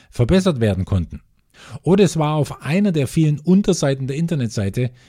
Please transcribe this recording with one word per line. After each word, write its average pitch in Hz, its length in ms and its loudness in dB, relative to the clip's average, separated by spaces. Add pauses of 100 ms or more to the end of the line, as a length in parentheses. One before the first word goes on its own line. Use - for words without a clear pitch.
verbessert 170 500 0
werden 98 260 0
konnten. - 360 -4 (640)
Oder 190 200 4
es 160 140 0
war 151 160 0
auf 147 300 -2
einer 185 280 0
der 147 160 0
vielen 151 320 0
Unterseiten 156 680 2
der 135 100 -6
Internetseite 123 720 -2 (180)